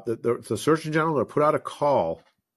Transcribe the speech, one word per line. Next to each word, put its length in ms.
the, 100
the, 340
the 80
Surgeon 340
General 320
put 200
out 100
a 60
call 640